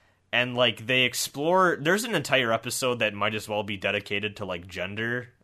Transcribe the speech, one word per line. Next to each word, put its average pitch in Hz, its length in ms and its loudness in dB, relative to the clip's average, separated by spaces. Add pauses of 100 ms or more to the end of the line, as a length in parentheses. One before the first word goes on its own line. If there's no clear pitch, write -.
(360)
And, 123 180 2
like, 120 320 2
they 127 180 4
explore, 165 760 2
there's 180 240 2
an 233 100 -4
entire 135 380 2
episode 123 480 0
that 107 140 0
might 104 220 -2
as 104 120 -8
well 107 160 -2
be 101 140 -6
dedicated 101 580 -2
to, 104 100 -10
like, 92 220 -8
gender 107 640 -6 (140)